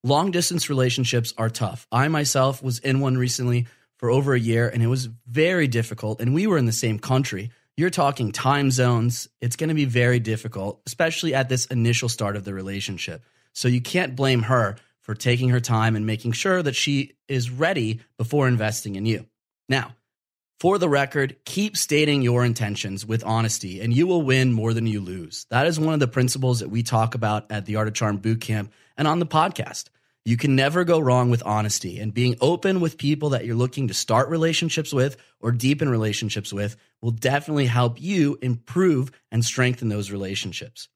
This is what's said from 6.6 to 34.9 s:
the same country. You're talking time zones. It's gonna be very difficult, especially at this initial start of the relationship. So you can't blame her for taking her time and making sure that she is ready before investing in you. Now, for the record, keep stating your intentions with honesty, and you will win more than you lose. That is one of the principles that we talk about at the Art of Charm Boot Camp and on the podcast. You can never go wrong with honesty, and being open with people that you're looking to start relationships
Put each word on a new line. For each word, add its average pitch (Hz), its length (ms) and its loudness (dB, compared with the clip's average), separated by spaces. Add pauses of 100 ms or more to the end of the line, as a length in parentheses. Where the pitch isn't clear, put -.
the 113 60 0
same 110 260 -2
country. 123 520 -2 (260)
You're 175 140 0
talking 139 420 -2
time 139 380 2
zones. 120 580 2 (120)
It's 120 160 -4
gonna 160 180 -2
be 147 100 2
very 123 340 2
difficult, 110 680 -6
especially 165 480 -2
at 131 140 0
this 127 180 -2
initial 117 420 0
start 104 280 -4
of 98 80 -8
the 98 100 -8
relationship. 95 680 -8 (300)
So - 160 0
you 123 120 4
can't 131 360 -2
blame 131 260 2
her 110 340 2 (240)
for - 140 -8
taking 123 340 0
her 123 120 4
time 113 360 2
and 107 100 -2
making 110 260 -2
sure 185 300 0
that 143 140 -2
she 139 380 0 (120)
is 123 240 -2
ready 127 500 0 (160)
before 131 320 2
investing 107 460 0
in 95 120 -4
you. 113 200 -2 (420)
Now, 135 260 -2 (640)
for 190 200 2
the 175 100 2
record, 139 560 0
keep 208 320 -4
stating 147 460 2
your 120 220 2
intentions 104 600 -4
with 110 200 -2
honesty, 104 580 -2
and 117 100 0
you 147 140 4
will 175 160 2
win 131 320 4
more 113 180 0
than 113 140 0
you 104 160 -2
lose. 90 480 -12
That 131 160 2
is 165 120 0
one 156 140 0
of 151 80 2
the 131 80 2
principles 127 520 0
that - 100 -8
we 117 120 -2
talk 113 320 0
about 107 380 -2
at 104 140 -6
the 104 100 -4
Art 107 120 0
of 107 60 -8
Charm 104 220 -2
Boot 110 240 0
Camp 107 320 -4 (240)
and 147 100 0
on 156 120 2
the 170 80 0
podcast. - 640 -2 (360)
You 117 120 2
can 135 200 2
never 147 260 2
go 170 160 4
wrong 127 320 4
with 117 140 2
honesty, 104 560 -2
and 107 120 -4
being 120 280 0
open 175 400 2
with 165 180 -2
people 147 320 0
that 123 140 0
you're 117 100 -4
looking 127 340 0
to 92 60 -4
start 127 360 2
relationships 160 600 0